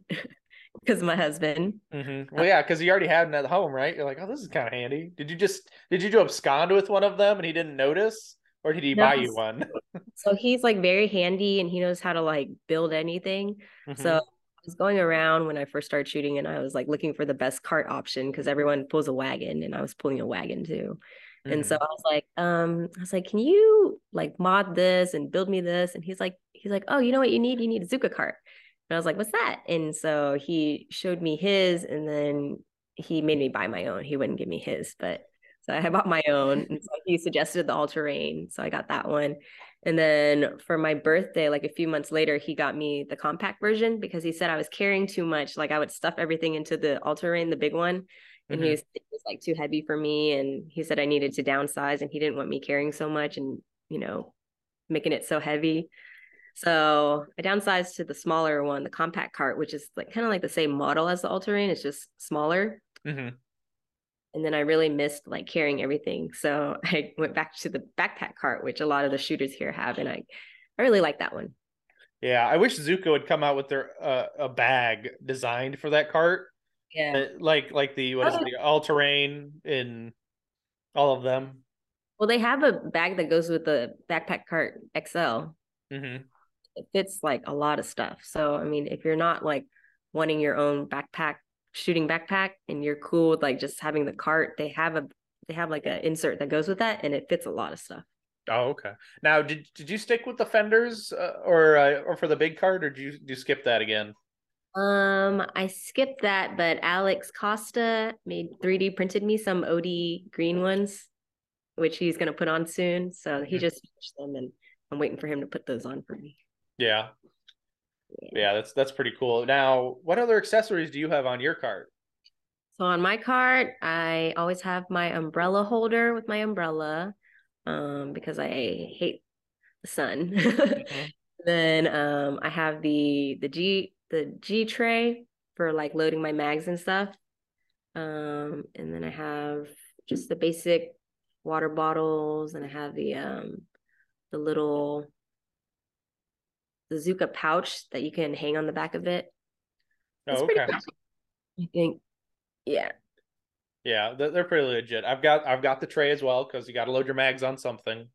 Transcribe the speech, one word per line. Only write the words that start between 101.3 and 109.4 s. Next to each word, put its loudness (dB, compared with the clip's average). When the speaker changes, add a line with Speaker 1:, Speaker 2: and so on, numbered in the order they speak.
Speaker 2:
or, 8
uh, 6
or -2
for 0
the 4
big 0
cart, 2
or -2
did -10
you, -10
did -16
you -6
skip -2
that 4
again? -2
Speaker 1:
Um, 2
I -2
skipped -4
that, 0
but 2
Alex 0
Costa -2
made -6
three 2
D 0
printed -2
me 2
some -2